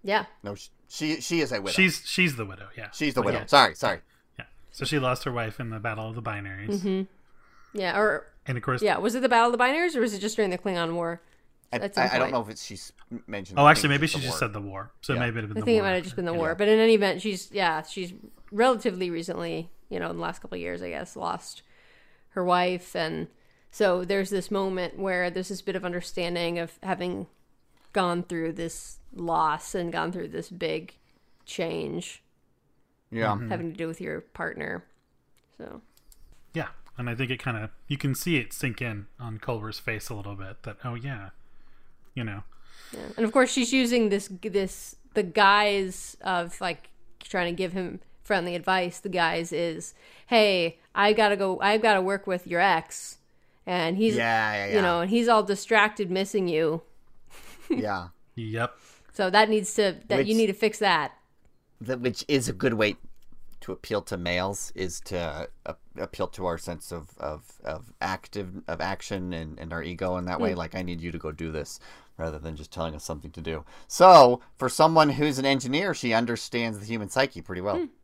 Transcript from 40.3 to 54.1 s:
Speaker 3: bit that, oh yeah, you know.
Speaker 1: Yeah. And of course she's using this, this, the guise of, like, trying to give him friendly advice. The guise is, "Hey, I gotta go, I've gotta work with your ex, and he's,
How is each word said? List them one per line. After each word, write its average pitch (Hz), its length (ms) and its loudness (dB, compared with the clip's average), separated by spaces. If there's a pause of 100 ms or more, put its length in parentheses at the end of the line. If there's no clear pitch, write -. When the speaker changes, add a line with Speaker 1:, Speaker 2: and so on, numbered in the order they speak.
Speaker 3:
bit 95 280 -12
that, 104 200 -12
oh 120 120 -6
yeah, 117 340 -10 (880)
you 123 80 -6
know. 101 200 -8 (480)
Speaker 1:
Yeah. - 80 -12 (160)
And 226 100 2
of 220 60 -2
course 254 200 4
she's 233 200 0
using 240 380 4
this, 202 200 -2 (120)
this, 190 540 -4 (180)
the 214 100 2
guise 196 960 2
of, 175 380 -2
like, 175 300 -6 (300)
trying 175 340 -2
to 175 40 -6
give 180 160 -2
him 185 260 -6 (240)
friendly 175 320 0
advice. 180 440 0
The 202 100 -8
guise 170 420 0
is, 170 420 -4 (340)
"Hey, 190 520 4 (160)
I 208 180 6
gotta 208 240 4
go, 190 220 0
I've 214 240 4
gotta 208 180 6
work 196 240 -2
with 180 220 -4
your 170 140 0
ex, - 560 0 (480)
and 180 320 0
he's, 220 180 4